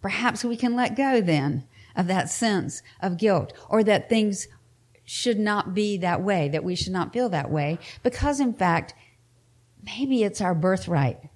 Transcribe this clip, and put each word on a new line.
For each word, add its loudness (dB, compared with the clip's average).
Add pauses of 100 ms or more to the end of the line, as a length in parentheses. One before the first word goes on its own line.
perhaps -2
we -2
can 0
let 0
go 2
then 0 (280)
of 0
that 0
sense -2 (200)
of -2
guilt, 2 (160)
or 4
that 4
things 0 (560)
should -2
not 0
be 0
that 0
way, 2
that -2
we -2
should -4
not -2
feel 0
that -2
way, -2 (220)
because 0
in 2
fact, 0 (920)
maybe 0
it's -2
our 0
birthright 0 (160)